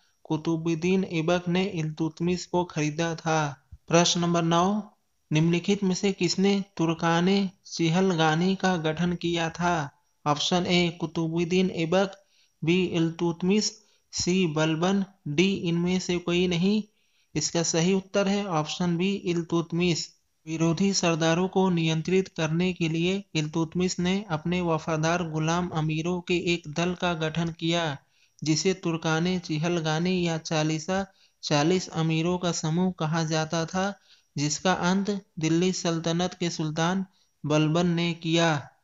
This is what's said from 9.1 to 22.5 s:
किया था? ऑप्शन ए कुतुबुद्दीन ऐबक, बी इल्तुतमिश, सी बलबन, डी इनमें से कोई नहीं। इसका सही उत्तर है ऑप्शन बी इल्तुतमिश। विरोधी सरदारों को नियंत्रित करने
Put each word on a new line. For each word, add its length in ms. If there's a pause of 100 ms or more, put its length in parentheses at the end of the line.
किया 360
था? 420 (360)
ऑप्शन 380
ए 340
कुतुबुद्दीन 720
ऐबक, 540 (380)
बी 220
इल्तुतमिश, 1000 (280)
सी 360
बलबन, 580 (220)
डी 260
इनमें 460
से 180
कोई 300
नहीं। 360 (520)
इसका 280
सही 300
उत्तर 340
है 180
ऑप्शन 520
बी 160
इल्तुतमिश। 960 (380)
विरोधी 460
सरदारों 540
को 220
नियंत्रित 580
करने 460